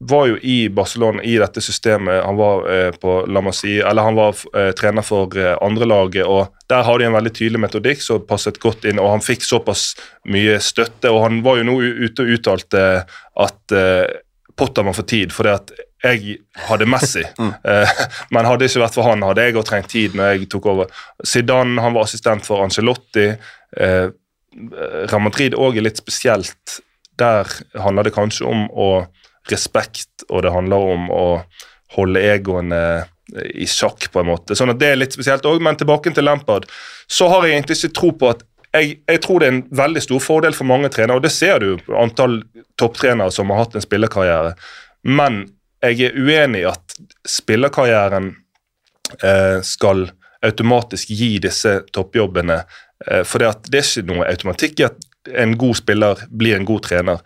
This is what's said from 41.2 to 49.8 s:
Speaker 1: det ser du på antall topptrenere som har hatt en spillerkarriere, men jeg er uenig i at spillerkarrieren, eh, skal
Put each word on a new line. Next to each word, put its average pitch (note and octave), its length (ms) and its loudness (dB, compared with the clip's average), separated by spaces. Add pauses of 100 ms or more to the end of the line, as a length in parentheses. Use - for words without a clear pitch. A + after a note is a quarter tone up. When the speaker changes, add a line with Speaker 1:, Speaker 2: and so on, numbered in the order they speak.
Speaker 1:
det D3+ 100 2
ser F3 260 2
du G2 200 -2
på A2 200 -6
antall A#2 440 2 (360)
topptrenere A#2 540 0
som G2+ 180 -2
har G#2 140 2
hatt - 100 -10
en G#2+ 80 -6
spillerkarriere, F2+ 720 0 (500)
men C3 440 0 (340)
jeg A#2+ 180 2
er B2+ 200 0
uenig C#3 420 2
i E2+ 80 0
at - 240 -10 (320)
spillerkarrieren, A2 1080 0 (880)
eh, F#2+ 400 4
skal F#2+ 480 0 (320)